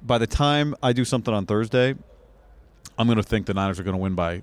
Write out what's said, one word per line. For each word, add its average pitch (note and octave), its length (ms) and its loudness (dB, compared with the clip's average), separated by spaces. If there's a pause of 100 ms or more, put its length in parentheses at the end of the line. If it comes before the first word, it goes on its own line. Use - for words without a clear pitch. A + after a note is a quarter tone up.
by A#2 160 0
the A2+ 80 2
time D3 560 0
I B2+ 100 2
do B2 140 0
something A#2 260 -2
on G2+ 140 0
Thursday, A#2+ 480 0 (1040)
I'm A2+ 100 4
gonna A2+ 140 4
think G#2 240 -2
the G2 80 -2
Niners G2 260 -2
are - 20 -8
gonna F#2 140 -2
win F#2+ 180 -2
by F2 280 -2